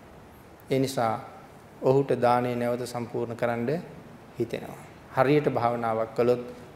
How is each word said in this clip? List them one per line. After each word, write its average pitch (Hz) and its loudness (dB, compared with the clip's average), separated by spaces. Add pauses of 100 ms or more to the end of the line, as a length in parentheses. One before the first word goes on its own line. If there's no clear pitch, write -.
(640)
ඒ 135 0
නිසා 123 0 (640)
ඔහුට 139 4
දානය 123 2
නැවත 120 -2
සම්පූර්ණ 117 -6
කරන්න 117 -2 (640)
හිතෙනවා. - -6 (320)
හරියට 143 4
භාවනාවක් 117 0
කළොත් 123 4 (320)